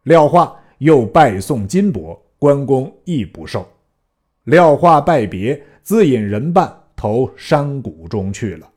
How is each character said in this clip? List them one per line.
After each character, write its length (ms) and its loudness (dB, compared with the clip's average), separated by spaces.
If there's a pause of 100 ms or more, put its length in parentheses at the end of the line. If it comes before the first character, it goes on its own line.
廖 260 4
化 320 0 (200)
又 260 4
拜 340 2
送 280 -6
金 260 -2
帛， 240 -12 (220)
关 260 0
公 260 -2 (120)
亦 200 -6
不 220 -14
受。 220 -10 (800)
廖 300 4
化 240 4
拜 280 0
别， 360 -6 (200)
自 240 2
引 120 2
人 320 -4
伴 300 -2 (140)
投 420 -4
山 420 -4
谷 280 -14
中 260 -6
去 220 -8
了。 220 -20